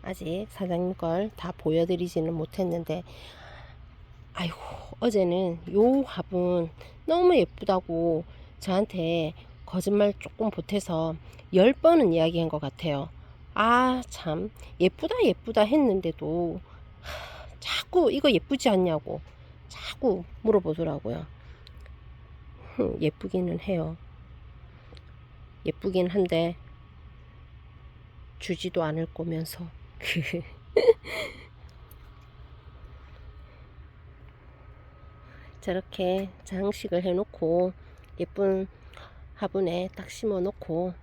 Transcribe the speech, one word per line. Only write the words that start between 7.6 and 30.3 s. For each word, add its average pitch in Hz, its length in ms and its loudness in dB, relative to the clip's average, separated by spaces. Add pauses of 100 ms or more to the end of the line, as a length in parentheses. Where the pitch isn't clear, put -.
저한테 170 760 0 (320)
거짓말 202 520 2
조금 - 320 -4
보태서 165 680 -2 (380)
열 196 180 8
번은 311 400 6
이야기한 165 360 2
것 151 120 -2
같아요. 147 480 -4 (460)
아, 247 540 4
참, 175 420 -4 (280)
예쁘다, 247 460 2
예쁘다 220 380 4
했는데도, 180 960 2 (420)
하, - 80 -14 (480)
자꾸 - 540 2
이거 285 180 4
예쁘지 254 380 2
않냐고 185 520 2 (480)
자꾸 - 560 -2 (180)
물어보더라고요. 160 840 0 (1500)
흠, - 240 0
예쁘기는 175 600 -2
해요. 165 360 -2 (1700)
예쁘긴 185 420 0
한데 170 480 2 (1800)
주지도 180 460 -4
않을 160 280 -2
거면서. 165 540 -6 (340)
<laughs> - 1400 0 (4000)